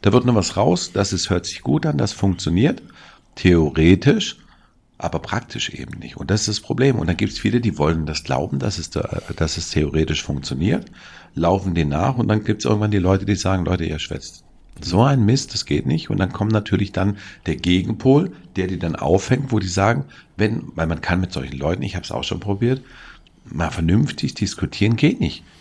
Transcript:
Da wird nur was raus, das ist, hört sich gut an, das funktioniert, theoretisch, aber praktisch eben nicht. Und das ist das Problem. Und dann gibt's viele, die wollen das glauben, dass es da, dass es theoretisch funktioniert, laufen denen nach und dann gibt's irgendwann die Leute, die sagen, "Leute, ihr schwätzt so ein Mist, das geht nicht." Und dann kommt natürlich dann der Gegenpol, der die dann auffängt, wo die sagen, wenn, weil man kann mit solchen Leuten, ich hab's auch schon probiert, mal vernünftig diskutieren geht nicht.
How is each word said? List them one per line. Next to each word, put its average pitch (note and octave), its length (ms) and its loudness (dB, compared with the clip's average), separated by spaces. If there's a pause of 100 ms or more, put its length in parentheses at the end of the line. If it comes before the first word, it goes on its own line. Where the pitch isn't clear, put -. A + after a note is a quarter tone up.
Da G#2 100 4
wird B2 120 6
nur B2 100 4
was F#2+ 200 0
raus, D3+ 380 2
das G2+ 180 -2
ist, F#2 180 -4
hört F2 160 0
sich - 180 -12
gut D3 220 0
an, D3 120 0
das A2+ 160 -2
funktioniert, F#2+ 680 0 (540)
theoretisch, F2 1040 4 (600)
aber E2 200 -6
praktisch - 540 -6
eben - 260 -12
nicht. - 200 -16
Und D2 120 -10
das G#2 120 2
ist - 60 -4
das G#2+ 120 -4
Problem. C3 380 2
Und E2 100 -2
dann E2 100 0
gibt's - 220 -2
viele, A2 200 2
die D#2+ 200 -2
wollen D#2 260 2
das D2+ 180 -6
glauben, C2+ 360 -2
dass - 180 -4
es E2 140 -10
da, - 260 -4 (180)
dass D#2+ 220 -2
es - 140 -8
theoretisch D2+ 500 0
funktioniert, C#2+ 680 -4 (420)
laufen F#2 400 0
denen D#2+ 160 0
nach G2+ 300 0
und A#2 80 0
dann G#2+ 160 2
gibt's - 220 -2
irgendwann G#2+ 260 2
die G#2 80 2
Leute, F#2+ 260 2
die G2+ 100 2
sagen, F#2+ 300 0
"Leute, F2+ 180 0
ihr D#2 140 -4
schwätzt - 460 -10 (360)
so F2 220 0
ein C3 240 4
Mist, B2 300 0
das - 100 -6
geht - 220 -2
nicht." - 240 -2
Und G2 80 0
dann F#2+ 120 0
kommt G#2+ 200 -2
natürlich G#2 400 0
dann G2 260 0 (300)
der D#2+ 80 0
Gegenpol, G#2+ 760 2 (260)
der F#2 100 0
die F#2 100 -4
dann E2 180 -4
auffängt, B2 560 2
wo A2 60 2
die F#2+ 100 0
sagen, G2+ 380 0 (320)
wenn, A2 280 0 (100)
weil D#2+ 100 0
man D#2+ 160 -2
kann F#2 180 0
mit F2+ 140 -2
solchen C2 240 -8
Leuten, D2 240 -2
ich F2+ 140 -4
hab's - 160 -8
auch B1+ 120 -4
schon - 160 -4
probiert, A#2 440 -2 (680)
mal D#2+ 200 -2
vernünftig G#2 640 0
diskutieren - 640 0
geht D#3 220 2
nicht. - 240 -2 (180)